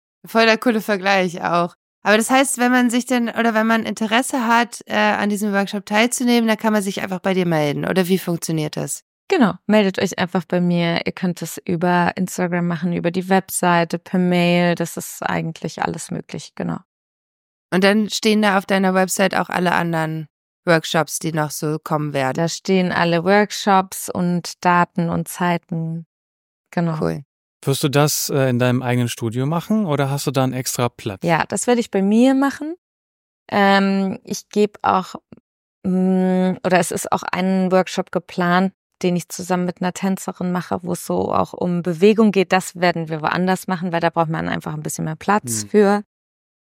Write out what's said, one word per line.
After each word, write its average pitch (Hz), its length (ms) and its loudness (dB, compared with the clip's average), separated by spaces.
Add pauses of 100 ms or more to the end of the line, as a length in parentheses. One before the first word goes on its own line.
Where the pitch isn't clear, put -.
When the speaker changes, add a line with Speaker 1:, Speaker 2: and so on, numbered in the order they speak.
(260)
Speaker 1:
Voll 226 200 2
der 220 120 4
coole 220 240 0
Vergleich 185 600 0
auch. 175 340 -2 (260)
Aber 202 140 4
das 220 140 0
heißt, 262 280 2
wenn 247 140 2
man 247 180 4
sich 240 160 0
denn, 240 220 0
oder 226 260 0
wenn 220 140 2
man 226 180 2
Interesse 220 640 -2
hat, 233 380 0
äh, 214 100 -6
an 208 340 2
diesem 208 220 -2
Workshop 196 340 -2
teilzunehmen, 240 640 2
dann 214 100 2
kann 220 140 0
man 214 100 2
sich 190 200 -6
einfach 190 180 -6
bei 196 140 -2
dir 185 120 2
melden. 151 400 0
Oder 180 220 0
wie 185 100 4
funktioniert 165 600 -4
das? - 260 -8 (240)
Speaker 2:
Genau, 254 260 4 (140)
meldet 202 320 4
euch 196 180 -2
einfach 175 280 -2
bei 180 160 0
mir. 175 440 2
Ihr - 60 -2
könnt - 300 -6
es - 220 -10
über 175 520 0
Instagram 180 520 -2
machen, 175 260 -2
über 170 180 -2
die 180 160 -4
Webseite, 175 720 0
per - 200 -4
Mail. 175 560 2
Das 170 220 -6
ist - 240 -12
eigentlich 165 640 -6
alles - 260 -6
möglich, - 460 -10
genau. 170 220 -6 (960)
Speaker 1:
Und 180 120 2
dann 202 260 2
stehen 214 320 0
da 202 160 2
auf 196 80 0
deiner 190 280 2
Website 190 420 0
auch 180 140 0
alle 175 240 0
anderen 160 540 -2 (380)
Workshops, 160 540 0
die 160 140 -6
noch 151 180 -2
so 156 320 -4
kommen 151 300 -2
werden. 135 240 -2
Speaker 2:
Da 170 100 0
stehen 185 460 0
alle 170 320 2
Workshops 196 840 2
und 175 440 -2 (100)
Daten 175 460 2
und 170 180 -4
Zeiten. 165 800 -4 (680)
Genau. 170 280 -2
Speaker 1:
Cool. 160 240 -2 (420)
Speaker 3:
Wirst 139 180 0
du 156 60 0
das, 143 400 2
äh, 135 200 2
in 123 80 0
deinem 123 240 2
eigenen 123 280 0
Studio 117 360 -4
machen 175 400 -2
oder 143 240 0
hast 143 160 -4
du 147 60 0
da 131 140 0
einen 131 80 -2
extra 127 360 -2
Platz? - 340 -8
Speaker 2:
Ja, 165 220 2
das - 220 -4
werde 240 140 2
ich - 100 -8
bei 196 100 0
mir 226 320 4
machen. 277 400 -2 (800)
Ähm, 196 720 2
ich - 260 -10
gebe 208 320 0
auch, 190 340 0 (680)
mm, 185 840 2
oder 180 140 4
es 170 120 -2
ist - 200 -6
auch - 120 -2
ein 185 480 0
Workshop 185 400 0
geplant, 180 600 0 (280)
den 175 140 2
ich 170 140 -4
zusammen 180 360 -2
mit 180 160 -6
einer 180 120 -2
Tänzerin 185 580 -4
mache, 180 320 -4
wo 175 100 -6
es - 120 -8
so 185 280 -2
auch - 200 0
um 175 300 -2
Bewegung 196 480 4
geht. 185 200 2
Das 185 240 0
werden 175 340 0
wir 156 120 -6
woanders 185 460 0
machen, 180 240 -4
weil 170 100 0
da 170 80 2
braucht 165 200 0
man 160 200 -4
einfach 165 240 -6
ein 151 100 -8
bisschen - 220 -6
mehr 156 100 -6
Platz 120 480 -2
Speaker 3:
Hm. 104 60 -14
Speaker 2:
für. 208 340 4 (760)